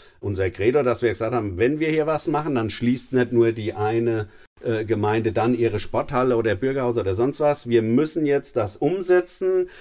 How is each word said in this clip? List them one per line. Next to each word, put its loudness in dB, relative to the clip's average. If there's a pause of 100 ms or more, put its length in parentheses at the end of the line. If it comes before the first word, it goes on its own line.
(200)
unser -2
Credo, 2
dass 0
wir 2
gesagt -4
haben, -4
wenn 2
wir -2
hier 0
was -2
machen, -2
dann 0
schließt -2
nicht 2
nur 4
die -6
eine, -2 (360)
äh, -2
Gemeinde 0
dann 0
ihre 0
Sporthalle 0
oder 2
Bürgerhaus -2
oder -2
sonst 0
was. 0
Wir 4
müssen 2
jetzt 0
das -2
umsetzen. 0